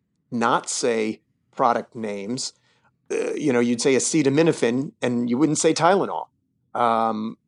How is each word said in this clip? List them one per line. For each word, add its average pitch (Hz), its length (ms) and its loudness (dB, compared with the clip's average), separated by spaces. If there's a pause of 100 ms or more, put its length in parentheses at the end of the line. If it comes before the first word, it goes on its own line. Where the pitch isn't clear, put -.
(300)
not 120 380 -2
say 110 520 -2 (300)
product 117 440 -2
names. 107 580 -8 (580)
Uh, - 220 -2
you 147 200 -2
know, 120 80 4
you'd 120 200 0
say 139 140 2
acetaminophen 139 1080 2
and 120 300 -2
you 123 80 0
wouldn't 151 200 2
say 160 140 2
Tylenol. 147 540 2 (480)
Um, 113 720 0